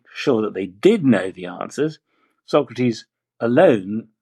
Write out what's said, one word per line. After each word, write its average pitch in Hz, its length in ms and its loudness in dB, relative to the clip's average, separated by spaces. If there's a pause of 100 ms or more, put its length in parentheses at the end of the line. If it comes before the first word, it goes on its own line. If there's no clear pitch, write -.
(140)
sure 120 280 -2
that 104 120 -6
they 98 140 -8
did 160 360 2
know 95 280 0
the 87 140 -14
answers. 113 540 -8 (460)
Socrates 123 600 -2 (340)
alone 117 680 2 (140)